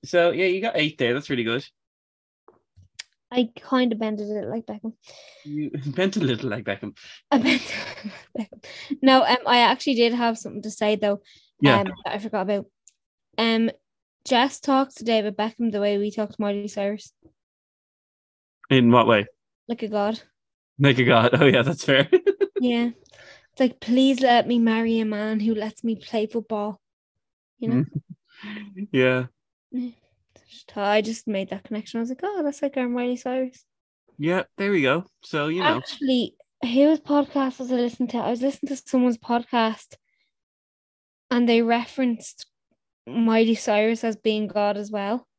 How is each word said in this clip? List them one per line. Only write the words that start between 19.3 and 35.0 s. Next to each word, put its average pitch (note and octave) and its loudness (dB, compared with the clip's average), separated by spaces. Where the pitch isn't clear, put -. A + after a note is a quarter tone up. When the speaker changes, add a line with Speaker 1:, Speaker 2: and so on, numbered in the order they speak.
Speaker 2:
Like A#3 -6
a A3 -8
god. G#3 -2
Speaker 1:
Like C3+ 4
a C3 4
god. A#2+ 6
<laughs> D#3+ 4
Oh, D#3 8
yeah, B2+ 6
that's C#3 -2
fair. C#3+ 2
<laughs> F#4 6
Speaker 2:
Yeah. A#3+ 0
It's - -20
like, B3+ 0
"Please B3+ 2
let A#3+ 4
me A#3+ 0
marry A3+ 2
a A3 0
man G#3+ -4
who A3 0
lets G#3+ -8
me A3+ -2
play G#3+ -4
football." G#3+ -6
You A3+ -6
know? - 2
Speaker 1:
Mm. G#3 -14
<laughs> - -16
Yeah. B2+ 2
Speaker 2:
Yeah. B3 -8
I G#3 0
just A3 -6
made G3 -6
that G3 -12
connection. G#3+ -10
I - -4
was A#3 -6
like, C4 -10
"Oh, G4 -4
that's C#4+ -4
like C#4 -4
our B3 -2
Miley B3 -4
Cyrus." B3+ -6
Speaker 1:
Yeah, E3+ 0
there G3 -2
we F#3 2
go. C#3+ 2